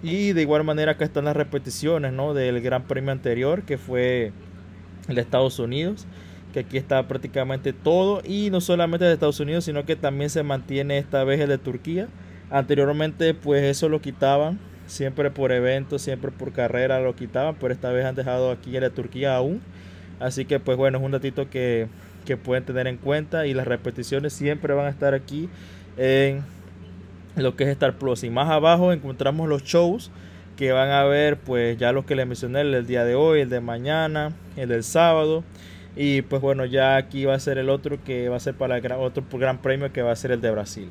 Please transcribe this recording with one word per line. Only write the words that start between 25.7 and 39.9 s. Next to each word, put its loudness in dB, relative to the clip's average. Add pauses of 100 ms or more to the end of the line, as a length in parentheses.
en 2 (920)
lo 0
que 2
es 2
Star 0
Plus. -2
Y -6
más 2
abajo 6
encontramos 0
los 0
shows 2 (440)
que 0
van 4
a 6
ver, 4
pues, 0
ya 4
los 0
que -2
les 0
mencioné, -4
el 2
del 0
día 2
de 4
hoy, 6
el 0
de 0
mañana, -2 (260)
el -4
del 0
sábado. 4 (540)
Y, 2
pues, -2
bueno, 2
ya 4
aquí -2
va 4
a 0
ser -2
el 0
otro -2
que -4
va 0
a -4
ser -6
para -2
el -2
gran, -4
otro -2 (120)
gran 0
premio 0